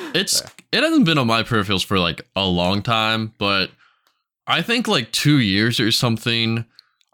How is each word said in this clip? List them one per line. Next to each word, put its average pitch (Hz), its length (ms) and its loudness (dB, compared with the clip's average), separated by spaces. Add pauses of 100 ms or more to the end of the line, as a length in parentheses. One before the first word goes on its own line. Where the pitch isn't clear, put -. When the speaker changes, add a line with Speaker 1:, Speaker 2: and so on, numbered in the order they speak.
(140)
Speaker 1:
It's, - 280 -2
Speaker 2:
Yeah. - 80 -20 (300)
Speaker 1:
it 269 40 2
hasn't 311 220 2
been 160 120 2
on 127 100 2
my 113 160 2
peripherals 101 420 0
for, 98 140 0
like, 85 360 -2
a 98 100 0
long 92 380 2
time, 110 540 -2
but 98 340 0 (760)
I 143 160 0
think, 226 280 -2
like, 143 240 -2
two 147 260 2
years 110 400 2
or 110 100 2
something, 117 760 -2 (480)